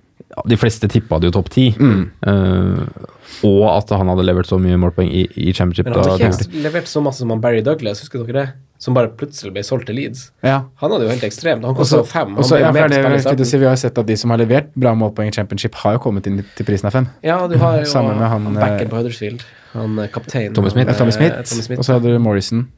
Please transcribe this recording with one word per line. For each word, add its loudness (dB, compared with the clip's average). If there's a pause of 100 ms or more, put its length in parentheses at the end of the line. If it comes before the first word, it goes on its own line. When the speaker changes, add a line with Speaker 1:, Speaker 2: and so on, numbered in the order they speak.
(360)
Speaker 1:
ja, -8
de 4
fleste 0
tippet 0
hadde 2
jo - (100)
topp -8
ti. 4
Speaker 2:
Mm. 2 (160)
Speaker 1:
Eh, 2 (600)
og 6 (140)
at -2
han 2
hadde 2
levert 2
så 0
mye 2
målpoeng 2
i, 0
i 0
Championship 0
Speaker 3:
Men -4
han 2
Speaker 1:
da, 2
Speaker 3:
hadde 0
ikke 2 (140)
Speaker 1:
tenkte -6
Speaker 3:
levert -4
så -2
masse -2
som -4
han -2
Barry 0
Douglas, -4
husker -10
dere -10 (140)
det? -12 (260)
Som -4
bare 2
plutselig -12
ble -6
solgt -4
til -8
Leeds. -10 (120)
Speaker 2:
Ja. 0 (180)
Speaker 3:
Han -2
hadde 0
jo 0
helt -2
ekstremt. -2
Han -2
Speaker 2:
Og 2
så 2
Speaker 3:
kostet 6
jo 2
fem. -4
Speaker 2:
og 2
så, 4
Speaker 3:
Han -
ble -
Speaker 2:
ja, 4
Speaker 3:
jo 2
Speaker 2:
for 2
Speaker 3:
mer 4
Speaker 2:
det 2
Speaker 3:
spill 2
i 2
Speaker 2:
jeg 2
skulle 2
Speaker 3:
starten. 2
Speaker 2:
si, 2
vi 4
har 6
jo 0
sett -2
at 0
de 0
som 0
har 4
levert 2
bra 4
målpoeng 0
i -4
Championship, -4
har 0
jo 0
kommet -2
inn -4 (120)
til -6
prisen 0
av 0
fem. 0 (140)
Speaker 3:
Ja, 0 (100)
du 0
har 4
jo 0
Speaker 2:
Sammen 0
med 2
han, 0
Speaker 3:
han -2
backen 0
Speaker 2:
eh, -6
Speaker 3:
på -6
Huddersfield. -8 (280)
Han, -4
eh, -6
kapteinen. -6
Speaker 1:
Tommy 2
Smith. 2
Speaker 2:
Ja, 0
Tommy 4
Speaker 3:
Eh, 0
Speaker 2:
Smith. 2 (120)
Speaker 3:
Tommy -4
Smith. -6
Speaker 2:
Og -2
så 2
hadde 2
du 4
Morrison. 0 (120)